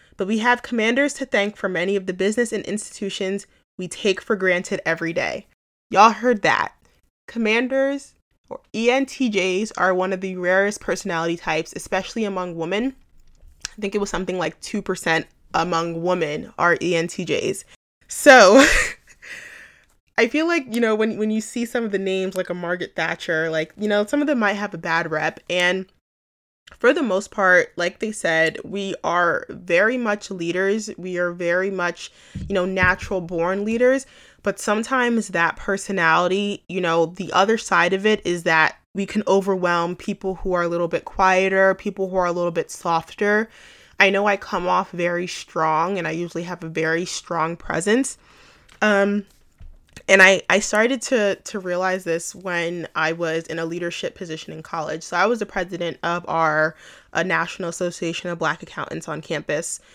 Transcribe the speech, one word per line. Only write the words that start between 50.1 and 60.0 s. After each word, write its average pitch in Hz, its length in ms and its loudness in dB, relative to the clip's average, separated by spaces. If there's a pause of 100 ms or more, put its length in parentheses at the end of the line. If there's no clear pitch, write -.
I, 190 300 8
I 190 80 4
started 226 440 0
to, 208 340 0
to - 240 -10
realize 185 420 -2
this 170 320 -4
when 175 640 -4
I 160 160 0
was 165 340 -2
in 165 140 -6
a 165 40 -2
leadership 170 520 -6
position 160 360 -12
in 156 120 -12
college. 165 400 -8
So - 120 -6
I 180 100 4
was 233 120 0
the 208 80 -6
president 175 560 -6
of 170 240 -2
our, 156 480 2 (380)
uh, 165 100 0
National 175 460 -2
Association 175 640 -6
of 170 100 -6
Black 156 240 -2
Accountants - 440 -10
on 151 140 -8
campus. - 560 -6 (160)